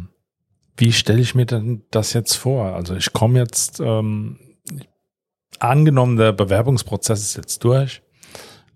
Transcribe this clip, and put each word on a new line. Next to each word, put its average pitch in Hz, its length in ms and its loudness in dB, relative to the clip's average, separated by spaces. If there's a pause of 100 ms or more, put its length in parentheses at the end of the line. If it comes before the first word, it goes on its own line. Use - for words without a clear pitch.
(760)
Wie 117 180 4
stelle 110 280 2
ich 117 120 -2
mir 123 120 2
denn 113 440 -4
das 107 240 -2
jetzt 113 220 -2
vor? 113 400 -4
Also 87 200 -6
ich - 180 -4
komme 123 260 4
jetzt, - 400 -4
ähm, 110 580 -4 (1200)
angenommen, 127 580 4
der 110 160 4
Bewerbungsprozess 107 880 0
ist - 140 -6
jetzt - 280 -12
durch, 131 400 0 (720)